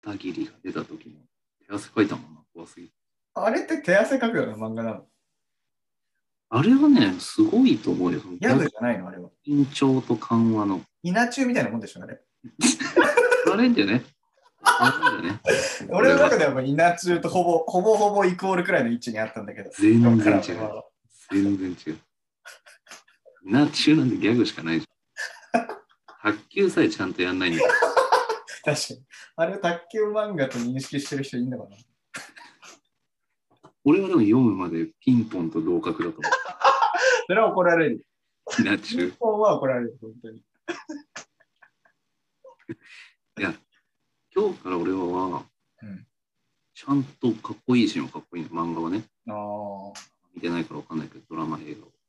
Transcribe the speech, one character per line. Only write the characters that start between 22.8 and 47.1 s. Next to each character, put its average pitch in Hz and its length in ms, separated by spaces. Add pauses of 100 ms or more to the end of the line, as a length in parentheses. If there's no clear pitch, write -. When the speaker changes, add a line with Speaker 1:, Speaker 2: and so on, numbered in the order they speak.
Speaker 1:
稲 123 240
中 - 280
な 143 80
ん 127 60
て 104 60
ギ 98 140
ャ 120 60
グ 110 100
し - 80
か - 80
な 80 100
い 80 80
じ - 60 (680)
ゃ - 60
ん。 - 100 (640)
<laughs> - 20
卓 - 140
球 196 220
さ - 120
え - 60
ち - 100
ゃ 98 60
ん 92 80
と 90 80
や 92 120
ん 92 60
な 92 80
い 87 40
ん 82 60
だ - 60
よ。 - 80 (960)
Speaker 2:
確 - 240
か 127 60
に。 120 100 (320)
あ 165 100
れ、 190 120
卓 170 340
球 214 160
漫 208 260
画 139 140
と 120 100
認 123 220
識 139 200
し - 80
て 147 80
る 139 80
人 - 120
い 123 100
ん 131 40
の 120 120
か - 60
な？ - 80 (2000)
Speaker 1:
俺 156 160
は 190 80
で 180 60
も 151 60
読 110 180
む 117 160
ま 92 140
で 82 320
ピ 127 140
ン 117 120
ポ 95 140
ン 82 100
と 80 120
同 85 180
格 85 220
だ 85 80
と - 80
思 - 100
う。 - 40
Speaker 2:
<laughs> 523 960
そ 175 40
れ 208 80
は 220 120
怒 185 100
ら 170 160
れ 151 120
る。 110 140 (540)
Speaker 1:
稲 226 180
中。 - 220
Speaker 2:
ピ 269 60
ン - 80
ポ 220 240
ン 208 40
は 202 160
怒 139 100
ら 127 120
れ 120 60
る、 113 160
本 110 200
当 113 100
に。 110 80 (3000)
Speaker 1:
い - 20
や、 160 140 (800)
今 202 180
日 - 60
か 92 120
ら 90 60
俺 87 160
は、 92 540 (360)
Speaker 2:
う 113 40
ん。 98 200 (680)
Speaker 1:
ち - 120
ゃ 139 60
ん 139 120
と - 280